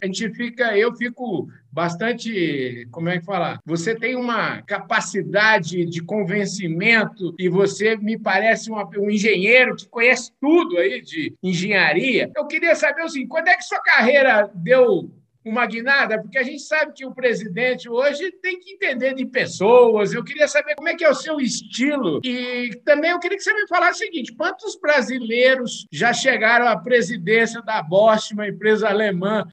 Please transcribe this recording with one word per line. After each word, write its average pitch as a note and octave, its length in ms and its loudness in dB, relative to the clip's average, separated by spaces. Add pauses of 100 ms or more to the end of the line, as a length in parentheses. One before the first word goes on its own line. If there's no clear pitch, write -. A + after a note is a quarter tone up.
A G3 40 -4
gente F#3+ 240 -4
fica, A#3+ 460 -4
eu A3+ 200 4
fico A#3 520 -6 (220)
bastante, E3 1200 -4
como E3 180 -6
é F3+ 100 -2
que E3+ 60 -8
fala? E3+ 400 -4
Você E3+ 300 -4
tem A#3 220 -4
uma F#3+ 460 -4
capacidade G3 1200 0
de E3+ 180 -6
convencimento G3 1400 -2
e F3+ 100 0
você G3 480 2
me G#3+ 220 -4
parece G#3+ 500 0
uma, G#3 200 -8 (100)
um G#3 120 0
engenheiro G#3+ 680 4
que - 120 -18
conhece A#3+ 520 0
tudo D4 380 2
aí G3+ 240 0
de D#3 380 -8
engenharia. F#3 960 0
Eu D4 100 -2
queria D#4 280 0
saber, D4+ 280 0
assim, C4 260 -6
quando E4 200 -2
é F4+ 80 4
que F4+ 80 -8
sua - 160 -6
carreira C4 720 4
deu G#3 560 4 (320)
uma A3+ 220 -2
guinada? A#3 560 0
Porque A3 160 -12
a C4+ 60 2
gente C#4+ 180 -8
sabe D4+ 340 -2
que C4+ 120 -14
o B3+ 80 -14
presidente A#3 760 -2
hoje C#4+ 420 -2 (120)
tem F4+ 180 -6
que G4 140 -20
entender C4+ 400 -2
de C4 100 -6
pessoas. G#3 880 4
Eu A#3 100 -4
queria C#4+ 240 0
saber D4 280 -2
como D#4+ 160 -6
é D#4 40 -2
que F4 80 -6
é D#4+ 60 4
o C#4 60 6
seu D#4 260 -4
estilo. A#3+ 840 -2
E B3 600 -6
também D4+ 260 2
eu F4 80 0
queria F4+ 200 -4
que - 40 -16
você G#4+ 120 0
me G4+ 120 -4
falasse F4 380 0
o - 20 -4
seguinte: E4 300 -10
quantos F#4 420 -8
brasileiros B3 1120 0
já A3 220 0
chegaram A#3+ 560 2
à G#3+ 80 2
presidência A3+ 840 0
da A3 200 -4
Bosch, G#3+ 500 4
uma G#3 140 -6
empresa G#3 440 2
alemã, G3+ 640 0